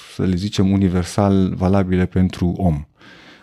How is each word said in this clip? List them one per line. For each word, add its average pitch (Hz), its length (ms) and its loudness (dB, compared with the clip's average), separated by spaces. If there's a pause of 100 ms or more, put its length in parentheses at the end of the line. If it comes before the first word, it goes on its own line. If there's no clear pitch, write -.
(140)
să 98 100 -4
le 92 120 0
zicem, 98 340 -2
universal 95 840 0
valabile 92 520 0
pentru 90 500 0
om. 78 300 -2 (560)